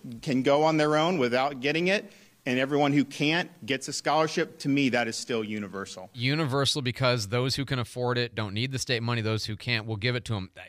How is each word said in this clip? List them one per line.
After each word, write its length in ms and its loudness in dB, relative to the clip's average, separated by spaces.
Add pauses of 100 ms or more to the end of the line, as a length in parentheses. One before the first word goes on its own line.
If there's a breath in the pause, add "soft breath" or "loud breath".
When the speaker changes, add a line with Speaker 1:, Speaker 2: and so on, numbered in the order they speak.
(220)
Speaker 1:
can 220 0
go 200 6
on 140 4
their 180 4
own 220 4
without 420 2
getting 280 0
it, 240 0 (340 loud breath)
and 140 0
everyone 340 4
who 100 4
can't 460 0 (160)
gets 220 -4
a 60 -8
scholarship, 640 0
to 100 -2
me, 200 4
that 180 2
is 80 -6
still 280 -4
universal. 680 -8
Speaker 2:
Universal 680 0
because 460 0
those 260 0
who 100 -2
can 140 -2
afford 400 -2
it 160 -4
don't 180 -4
need 180 -2
the 80 -4
state 220 -2
money. 200 0
Those 240 0
who 100 -6
can't 320 -4
will 100 -4
give 180 -2
it 100 -6
to 100 -4
'em. 160 -6 (180)